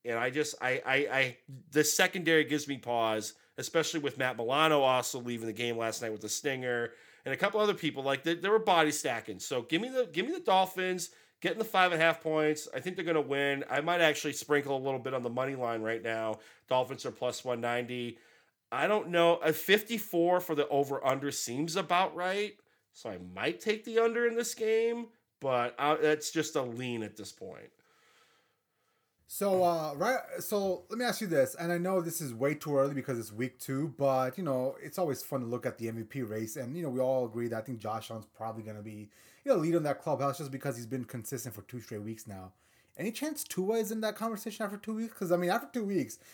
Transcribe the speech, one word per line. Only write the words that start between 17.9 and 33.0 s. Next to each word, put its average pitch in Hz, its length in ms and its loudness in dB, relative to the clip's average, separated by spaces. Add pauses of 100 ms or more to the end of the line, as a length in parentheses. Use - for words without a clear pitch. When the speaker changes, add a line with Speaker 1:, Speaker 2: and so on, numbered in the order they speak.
Speaker 1:
I 139 160 2
don't 202 220 0
know. 170 260 6
A 160 180 2
fifty-four 185 840 2
for 170 160 -2
the 143 140 2
over-under 139 600 2
seems 139 460 -4
about 180 400 2
right. 196 400 -2 (380)
So - 180 -12
I 92 80 -8 (160)
might 135 240 -2
take 214 240 -2
the 226 160 0
under 233 260 4
in 226 100 0
this 233 200 -2
game, 226 540 0 (300)
but, 123 380 2
uh, 147 240 4
that's 151 300 2
just 156 240 -2
a 139 80 2
lean 120 400 -4
at 104 140 -8
this 98 140 -12
point. - 380 -16 (1600)
Speaker 2:
So, 190 360 2
uh, 160 320 2
right, 233 240 2 (200)
so 196 500 0
let 226 100 -4
me 247 60 0
ask 220 160 0
you 220 60 -2
this, 160 280 4
and 170 160 -2
I 175 60 2
know 180 240 2
this 165 180 -6
is 139 140 -6
way 135 200 0
too 147 240 -2
early 139 160 4
because 131 240 -4